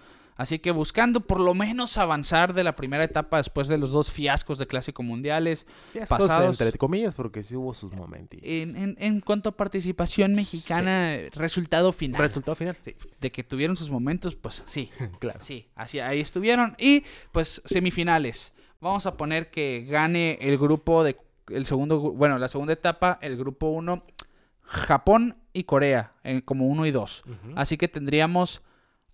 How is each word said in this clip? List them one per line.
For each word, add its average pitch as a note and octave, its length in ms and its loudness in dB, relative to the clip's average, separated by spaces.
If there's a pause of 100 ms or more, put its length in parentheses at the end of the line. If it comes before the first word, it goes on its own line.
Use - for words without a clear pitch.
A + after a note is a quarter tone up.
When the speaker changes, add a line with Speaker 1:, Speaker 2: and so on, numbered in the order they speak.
(360)
Speaker 1:
Así D3+ 240 -4
que F3 120 0
buscando A3+ 480 2
por F#3 220 0
lo F3+ 120 6
menos G#3+ 440 -2
avanzar E3+ 560 2
de F3+ 100 2
la F3 140 2
primera C#3+ 260 -2
etapa D#3+ 340 -2
después C#3 300 -2
de D#3 100 2
los C3+ 140 0
dos D3 180 2
fiascos C#3+ 480 0
de C3+ 100 -6
clásico B2+ 360 -6
mundiales D3 600 -2 (260)
Speaker 2:
Fiascos G#3+ 280 0
Speaker 1:
pasados. D#3+ 420 4
Speaker 2:
entre A2+ 160 2
comillas, F#3 360 0
porque A2 300 -8
sí B2 140 -10
hubo B2+ 160 -6
sus F#2+ 200 -14
momentitos. - 560 -16
Speaker 1:
En, E3 280 -6
en, G3 220 -6
en G#3 200 0
cuanto G#3 300 -2
a - 80 -12
participación F#3+ 800 0
Speaker 2:
Sí. G#3 60 4
Speaker 1:
mexicana, F3 760 0 (160)
resultado E3+ 580 2
final. C#3+ 300 -2
Speaker 2:
Resultado D3 340 0
final, E3+ 260 -6
sí. - 140 -16 (240)
Speaker 1:
De C3 140 -6
que B2 100 -10
tuvieron D3 320 -2
sus D#3+ 140 -8
momentos, D3 460 -4
pues - 300 -10
sí. C3 240 -8 (100)
Speaker 2:
<laughs> G2 200 -8
Claro. A#2 220 -8
Speaker 1:
Sí, B2 340 -16
así, A#2+ 240 -10
ahí C#3 220 -2
estuvieron. A3+ 560 0
Y, C#4+ 260 4 (300)
pues, - 320 -2
semifinales. E3+ 880 0 (260)
Vamos F#3 280 -4
a F3 100 -6
poner D#3+ 340 -4
que B2+ 380 -4
gane D#3+ 500 2
el C#3 180 2
grupo D#3 460 4
de, C#3 140 2 (320)
el B2+ 160 -4
segundo D3 360 0
gru-, D3+ 140 -2
bueno, C#3 240 4
la B2+ 80 -2
segunda D3 240 -4
etapa, F3 500 0
el C3+ 140 -8
grupo C3 320 -4
uno, E3 360 -4 (600)
Japón G#3 720 4 (180)
y F3+ 100 -4
Corea, C#3 500 2 (100)
en, C3 180 -2
como C3+ 260 0
uno D#3 180 2
y D3+ 60 0
dos. A2+ 340 -4
Speaker 2:
Ujú. A2+ 300 -16
Speaker 1:
Así C#3+ 220 -2
que E3+ 100 0
tendríamos D#3+ 720 0 (520)